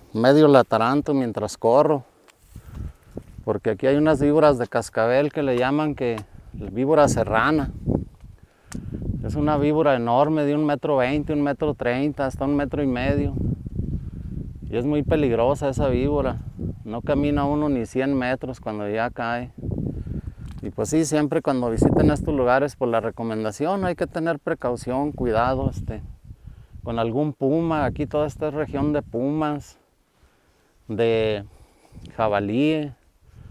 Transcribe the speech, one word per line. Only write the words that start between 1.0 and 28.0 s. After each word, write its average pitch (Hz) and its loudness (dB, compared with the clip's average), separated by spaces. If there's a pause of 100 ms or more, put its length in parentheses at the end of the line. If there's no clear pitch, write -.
mientras 117 -2
corro, 139 4 (1400)
porque 107 -2
aquí 131 -2
hay 143 4
unas 151 2
víboras 147 4
de 120 -2
cascabel 120 0
que 156 -2
le 131 2
llaman 143 2
que 117 -4 (300)
víbora 131 2
serrana. 123 2 (1500)
Es - -4
una 147 2
víbora 147 4
enorme 143 2
de 143 2
un 151 0
metro 147 0
veinte, 143 0
un 147 0
metro 143 0
treinta, 135 -2
hasta 135 -4
un 143 0
metro 143 -2
y 139 0
medio. 139 0 (1400)
Y 107 -4
es 123 -2
muy 147 0
peligrosa 139 2
esa 139 0
víbora. 131 0 (480)
No 113 -8
camina 147 0
uno 147 0
ni 123 0
cien 131 0
metros 127 -2
cuando 104 -6
ya 110 0
cae. 120 -6 (1120)
Y 107 -8
pues 107 -4
sí, 160 4
siempre 151 0
cuando 127 0
visiten - 4
estos 147 -2
lugares, 135 4
pues 123 0
la 113 4
recomendación, 113 -2
hay 175 -2
que 175 -2
tener 165 -2
precaución, 135 -2
cuidado, 127 0
este, - -8 (800)
con 117 -4
algún 127 0
puma. 151 0
Aquí 135 -2